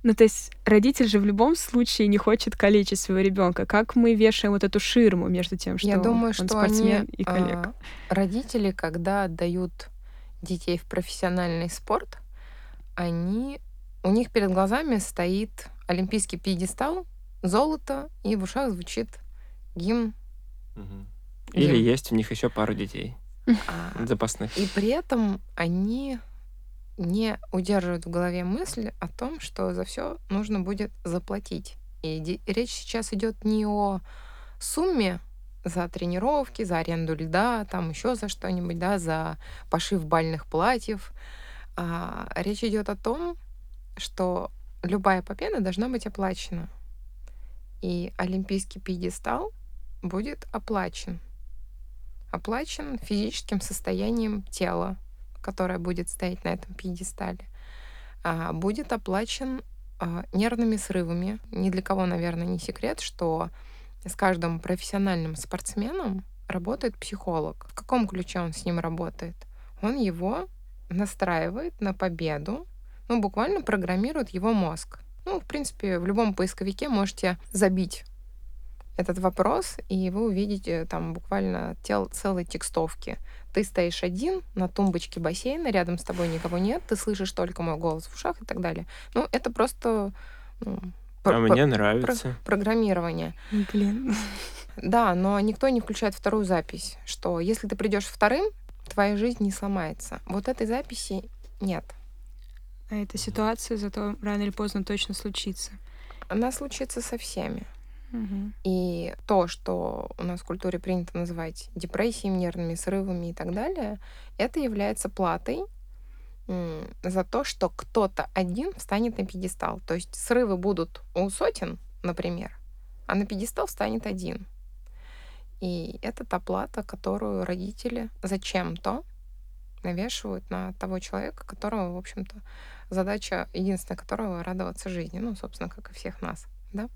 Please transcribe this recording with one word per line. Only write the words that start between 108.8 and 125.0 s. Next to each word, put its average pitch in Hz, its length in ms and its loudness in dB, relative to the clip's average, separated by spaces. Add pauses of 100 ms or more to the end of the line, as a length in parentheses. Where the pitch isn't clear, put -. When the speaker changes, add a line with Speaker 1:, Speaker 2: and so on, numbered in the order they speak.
Speaker 2:
то, 190 180 6
что - 720 -4
у - 60 -4
нас 175 160 -4
в - 40 -16
культуре 180 360 -4
принято 180 360 -2
называть 170 600 -6
депрессиями, 190 640 0
нервными 170 360 0
срывами 180 560 -2
и - 20 -8
так 175 200 -4
далее, 226 480 -2 (380)
это 262 200 2
является 220 500 0
платой, 202 540 0 (840)
м, 170 400 -4 (160)
за 185 180 2
то, 269 220 0
что - 240 0
кто-то - 640 0
один 196 400 0
встанет 226 440 0
на 196 80 0
пьедестал. 185 600 -4
То 165 80 0
есть - 220 -6
срывы 240 400 4
будут 180 460 0 (120)
у 190 160 2
сотен, 320 480 0 (240)
например, 175 480 -2 (560)
а - 80 2
на 202 120 2
пьедестал 214 420 -4
встанет 220 380 -4
один. 190 400 -6 (1120)